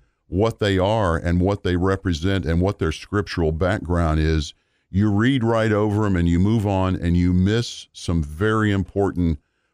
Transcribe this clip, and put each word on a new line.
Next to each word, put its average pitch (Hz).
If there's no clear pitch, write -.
what 110
they 101
are 95
and 87
what 98
they 90
represent 92
and 82
what 98
their 82
scriptural 90
background 82
is, 78
you 104
read 117
right 113
over 104
'em 98
and 87
you 85
move 101
on 92
and 87
you 87
miss 101
some 85
very 104
important 90